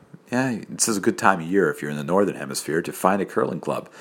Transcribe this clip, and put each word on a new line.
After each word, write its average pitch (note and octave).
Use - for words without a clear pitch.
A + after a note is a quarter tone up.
yeah, B2
this -
is G#2+
a -
good A2
time G2
of E2
year F2
if -
you're D2
in D2
the D2
Northern F2+
Hemisphere C#2
to -
find F#2+
a -
curling C3
club. -